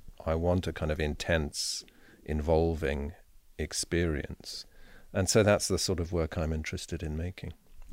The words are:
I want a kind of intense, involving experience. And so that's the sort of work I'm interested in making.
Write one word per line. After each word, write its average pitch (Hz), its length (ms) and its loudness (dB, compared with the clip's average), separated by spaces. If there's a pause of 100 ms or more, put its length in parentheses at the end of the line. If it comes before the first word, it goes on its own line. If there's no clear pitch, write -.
(260)
I 80 80 2
want 87 320 2
a 80 60 -2
kind 80 180 -2
of 76 100 0
intense, 76 840 -2 (400)
involving 76 880 2 (460)
experience. - 1080 -2 (480)
And 98 140 2
so 113 140 8
that's 104 260 6
the 90 100 2
sort 90 220 0
of 85 120 -2
work 82 240 0
I'm 78 160 0
interested 80 500 -6
in 78 140 -4
making. 87 380 -6 (380)